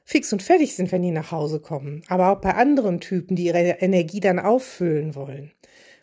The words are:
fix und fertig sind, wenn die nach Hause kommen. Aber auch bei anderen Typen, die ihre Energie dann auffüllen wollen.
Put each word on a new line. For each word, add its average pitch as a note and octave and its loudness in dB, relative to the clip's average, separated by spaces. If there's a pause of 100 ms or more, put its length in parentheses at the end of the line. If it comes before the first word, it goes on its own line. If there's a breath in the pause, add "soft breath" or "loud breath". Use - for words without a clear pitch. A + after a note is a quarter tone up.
fix - 0
und G3 -2
fertig E4 4
sind, F#3 -4
wenn F#3 0
die F3 0
nach D#3 -4
Hause D#3 -4
kommen. D3 -10
Aber F#3 4
auch G3 0
bei F#3+ 0
anderen A#3 2
Typen, F3+ -4
die F3+ 0
ihre F3 2
Energie F3+ 2
dann F#3 2
auffüllen E3+ -2
wollen. C#3 -14 (520 soft breath)